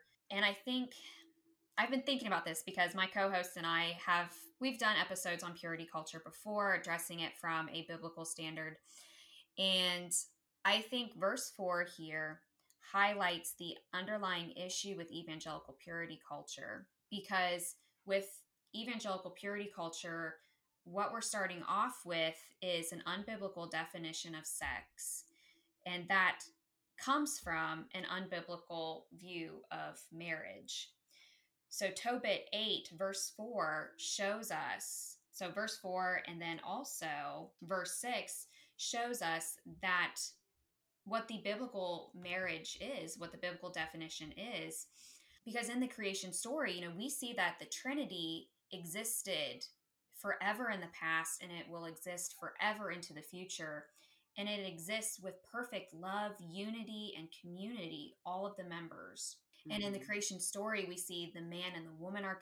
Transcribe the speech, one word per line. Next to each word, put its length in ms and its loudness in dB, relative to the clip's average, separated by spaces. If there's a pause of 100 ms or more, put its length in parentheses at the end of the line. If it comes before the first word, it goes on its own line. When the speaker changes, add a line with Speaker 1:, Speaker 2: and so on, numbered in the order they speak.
(300)
Speaker 1:
And 140 4
I 100 6
think, 400 0 (840)
I've 120 6
been 120 4
thinking 240 2
about 180 4
this 200 -2
because 300 4
my 120 6
co-host 500 4
and 100 0
I 380 4
have, 300 6 (260)
we've 180 2
done 180 6
episodes 480 2
on 100 -4
purity 360 -4
culture 340 -6
before, 500 2
addressing 460 0
it 160 -2
from 320 2
a 180 -4
biblical 380 -4
standard. 520 -4 (840)
And 540 6 (520)
I 160 8
think 380 -2
verse 320 2
four 340 4
here 580 -4 (500)
highlights 680 6
the 180 -4 (160)
underlying 600 0
issue 440 -2
with 160 -6
evangelical 640 -6
purity 520 -6
culture, 600 -8 (240)
because 680 2 (280)
with 240 4 (460)
evangelical 580 -2
purity 420 -2
culture, 640 -4 (480)
what 280 2
we're 80 -2
starting 440 0
off 400 2
with 320 4 (260)
is 300 2
an 140 -6
unbiblical 640 -2
definition 640 -2
of 120 -4
sex. 800 -4 (600)
And 240 -2
that 320 8 (580)
comes 400 4
from 540 0
an 120 -4
unbiblical 1080 -2
view 580 -6
of 280 -4 (140)
marriage. 800 -4 (760)
So 220 0
Tobit 600 2
eight, 440 0
verse 400 0
four 600 0
shows 540 0
us, 680 -4 (120)
so 200 -4
verse 280 -2
four 480 2
and 160 -6
then 220 -2
also 880 -2 (100)
verse 380 0
six 460 -2 (300)
shows 460 0
us 340 0 (240)
that 360 4 (880)
what 240 2
the 160 -4
biblical 680 0
marriage 680 -2
is, 380 -4
what 120 -4
the 80 -12
biblical 320 -4
definition 600 -4
is. 540 -6 (580)
Because 240 0
in 120 2
the 60 4
creation 460 -2
story, 420 0
you 60 -4
know, 160 -4
we 120 -2
see 260 -2
that 240 4
the 80 -10
Trinity 840 -2 (220)
existed 920 -2 (500)
forever 560 0
in 100 0
the 80 -4
past, 540 2
and 100 -8
it 160 -6
will 160 -6
exist 540 -4
forever 520 0
into 240 -6
the 80 -8
future. 640 -6 (500)
And 120 -2
it 180 0
exists 540 -2
with 300 -8
perfect 440 -4
love, 460 -2
unity, 800 -6
and 100 -8 (120)
community, 840 -8
all 220 -2
of 100 -6
the 80 -6
members. 720 -8 (340)
And 120 0
in 100 0
the 60 -2
Speaker 2:
Mm-hmm. 80 -8
Speaker 1:
creation 340 0
story, 480 0
we 80 -4
see 380 -4
the 80 -6
man 340 -4
and 100 -6
the 60 -12
woman 320 -4
are 180 -2